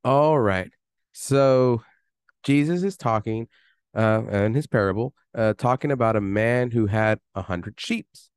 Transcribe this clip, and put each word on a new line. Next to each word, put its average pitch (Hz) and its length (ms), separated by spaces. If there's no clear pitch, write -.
All 147 340
right. 95 320
So 131 680
Jesus 151 400
is 196 120
talking, 113 520
uh, 110 360
in 104 240
his 147 140
parable, 107 440
uh, 110 200
talking 127 360
about 117 240
a 107 60
man 113 500
who 113 160
had 110 320
a 95 80
hundred 90 380
sheeps - 560